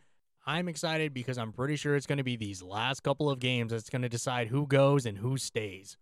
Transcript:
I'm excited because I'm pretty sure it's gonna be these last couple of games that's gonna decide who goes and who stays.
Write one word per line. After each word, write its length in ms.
I'm 240
excited 460
because 240
I'm 160
pretty 220
sure 200
it's 120
gonna 160
be 120
these 280
last 380
couple 280
of 100
games 320
that's 200
gonna 180
decide 380
who 180
goes 420
and 120
who 180
stays. 640